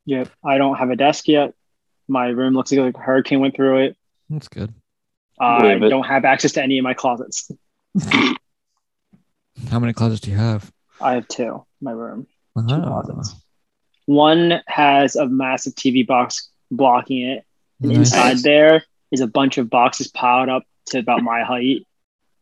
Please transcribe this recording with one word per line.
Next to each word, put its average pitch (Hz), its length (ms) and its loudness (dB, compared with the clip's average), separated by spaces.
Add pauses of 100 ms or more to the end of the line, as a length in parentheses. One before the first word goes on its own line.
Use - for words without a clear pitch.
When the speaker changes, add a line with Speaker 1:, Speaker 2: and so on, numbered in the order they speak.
Speaker 1:
Yep. 131 240 -4 (160)
I 139 140 0
don't 139 180 0
have 131 140 -2
a 123 60 -4
desk 135 320 0
yet. 147 260 2 (520)
My 131 220 -2
room 131 260 -2
looks 131 160 -2
like 131 240 0
a - 40 -20
hurricane 135 420 0
went 135 160 -2
through 131 280 2
it. - 120 -4 (320)
Speaker 2:
That's 151 200 -10
good. 104 260 -12 (680)
Speaker 1:
I 120 220 4
Speaker 3:
Believe 101 220 4
it. 107 40 6
Speaker 1:
don't 131 180 2
have 135 200 0
access 135 260 2
to 151 100 -4
any 135 160 0
of 127 60 -2
my 127 80 -2
closets. - 580 -6 (2250)
Speaker 2:
How 113 80 -2
many 117 160 -2
closets 113 260 -2
do 107 100 -8
you 98 60 -2
have? 107 340 -2 (300)
Speaker 1:
I 127 140 0
have 117 140 -4
two - 160 -6
in 113 180 -10 (180)
my 135 120 -10
room. 113 340 -12 (320)
Two 113 100 -2
Speaker 2:
Ah. 147 340 -2
Speaker 1:
closets. - 320 -10 (680)
One 160 640 2
has 139 500 2
a 143 100 0
massive 131 480 -4
T - 180 -2
V 127 100 2
box 127 480 -2 (200)
blocking 123 520 0
it. 127 240 -8 (340)
And 120 120 -4
Speaker 2:
Nice. 120 60 4
Speaker 1:
inside 123 360 4
Speaker 3:
Nice. 123 80 -2
Speaker 1:
there 151 420 6 (260)
is 131 100 0
a 127 60 0
bunch 135 320 0
of 120 100 -2
boxes 123 400 0
piled 127 400 0
up 127 140 -2 (240)
to 135 120 -6
about 120 240 -2
my 117 200 -2
height 123 440 -4 (560)